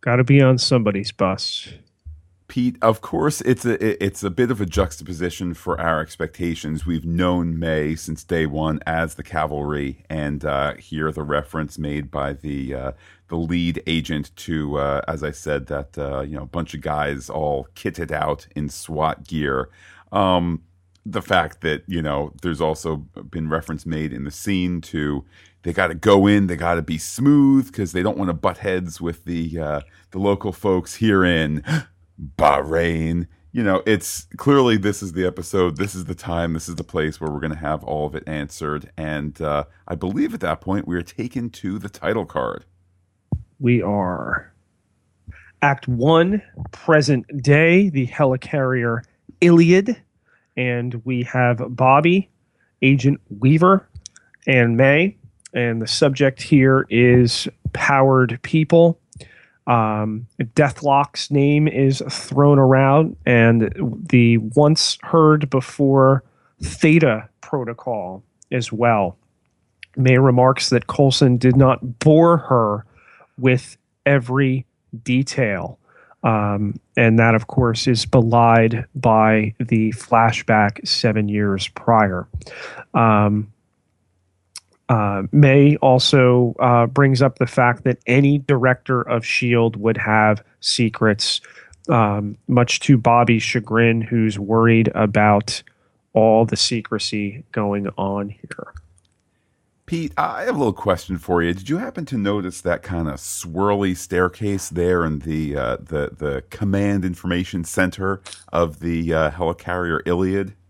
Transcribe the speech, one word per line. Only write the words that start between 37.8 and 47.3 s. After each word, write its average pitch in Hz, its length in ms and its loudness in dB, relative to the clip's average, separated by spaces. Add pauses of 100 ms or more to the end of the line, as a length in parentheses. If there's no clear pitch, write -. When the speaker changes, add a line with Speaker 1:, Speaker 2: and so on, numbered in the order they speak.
Speaker 2:
all 76 220 -6
of 76 80 -10
it 76 120 -12
answered. 76 720 -10
And, 76 440 -10
uh, 73 240 -4 (240)
I 85 60 -8
believe 101 400 -6
at - 60 -12
that 82 200 -6
point 95 260 -6
we 87 100 -6
are 85 60 -4
taken 120 480 -10
to 98 280 -10
the 95 100 -14
title 98 380 -6
card. 50 380 -8 (920)
Speaker 1:
We 120 240 2
are. 90 720 -6 (1080)
Act 139 260 -2
one, 160 540 2 (300)
present 143 720 0